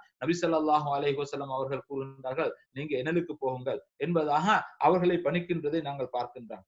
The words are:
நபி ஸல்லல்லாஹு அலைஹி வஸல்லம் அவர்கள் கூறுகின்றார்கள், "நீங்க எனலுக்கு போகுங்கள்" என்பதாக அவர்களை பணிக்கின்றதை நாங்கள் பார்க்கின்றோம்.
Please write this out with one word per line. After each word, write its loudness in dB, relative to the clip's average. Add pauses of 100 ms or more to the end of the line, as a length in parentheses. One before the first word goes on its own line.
(180)
நபி 2
ஸல்லல்லாஹு 2
அலைஹி 0
வஸல்லம் -6
அவர்கள் -4
கூறுகின்றார்கள், -4 (200)
"நீங்க -6
எனலுக்கு 0
போகுங்கள்" -4 (160)
என்பதாக 2 (300)
அவர்களை 4
பணிக்கின்றதை 0
நாங்கள் -6
பார்க்கின்றோம். -8